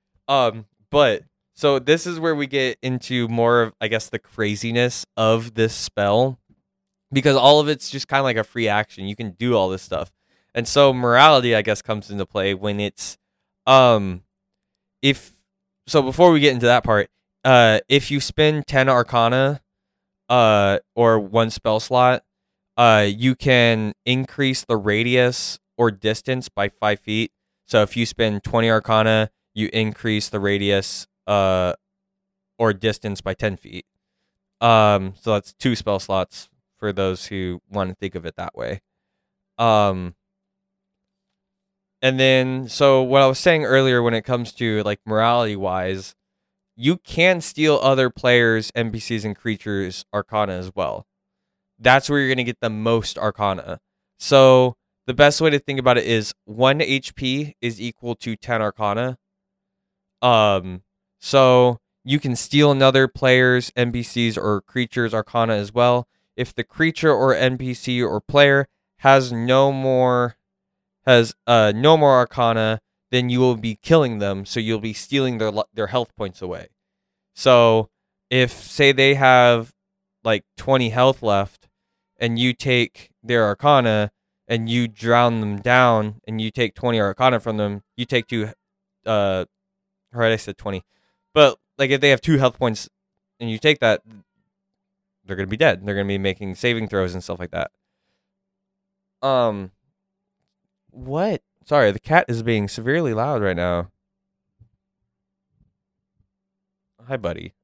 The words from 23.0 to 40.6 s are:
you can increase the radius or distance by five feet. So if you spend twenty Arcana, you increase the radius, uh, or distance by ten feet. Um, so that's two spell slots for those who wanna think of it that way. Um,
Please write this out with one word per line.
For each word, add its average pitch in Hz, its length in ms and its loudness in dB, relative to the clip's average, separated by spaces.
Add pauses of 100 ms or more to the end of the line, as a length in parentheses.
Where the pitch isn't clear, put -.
you 120 280 -2
can 117 580 0 (120)
increase 131 580 -4
the 117 140 -2
radius 120 840 -2 (180)
or 117 140 2
distance 110 560 -6
by 101 220 -4
five 104 320 -4
feet. 107 320 -4 (340)
So 110 140 2
if 104 160 -2
you 117 80 -2
spend 107 400 -4
twenty 113 260 -2
Arcana, 110 580 0 (240)
you 107 200 -6
increase 107 560 -4
the 107 100 -6
radius, 101 640 -2 (220)
uh, 95 460 0 (840)
or 113 140 0
distance 101 480 -6
by 95 140 -8
ten 101 240 -6
feet. - 280 -18 (760)
Um, 104 580 2
so 110 140 -4
that's 101 180 -4
two 123 240 -2
spell 101 240 -4
slots - 500 -6 (280)
for 104 160 -6
those 95 320 -4
who 92 440 -8
wanna 95 240 -6
think 92 220 -12
of 85 100 -10
it 82 120 -14
that - 180 -12
way. 62 260 -10 (760)
Um, 101 580 -2 (1900)